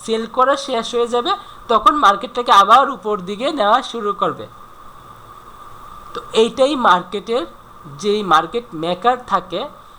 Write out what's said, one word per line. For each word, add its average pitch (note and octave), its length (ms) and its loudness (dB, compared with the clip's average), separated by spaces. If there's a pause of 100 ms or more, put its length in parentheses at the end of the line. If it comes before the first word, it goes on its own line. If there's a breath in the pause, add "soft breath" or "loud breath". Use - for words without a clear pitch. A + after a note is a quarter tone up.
সেল A3+ 220 -4
করা B3+ 320 2
শেষ A#3+ 380 -6
হয়ে A#3+ 120 0
যাবে, A#3+ 240 0 (360 loud breath)
তখন B3 280 4
মার্কেটটাকে A#3+ 560 0
আবার A3 380 6
উপর G#3 300 -4
দিকে G#3 320 -6
নেওয়া B3 320 2
শুরু G#3 300 -6
করবে। D3+ 340 -4 (1700)
তো D#3+ 80 -10 (120)
এইটাই B3+ 420 2
মার্কেটের, G#3+ 680 0 (540)
যেই G#3 240 0
মার্কেট E3 500 0
মেকার F3+ 440 0 (100)
থাকে, F#3+ 400 -4 (320 loud breath)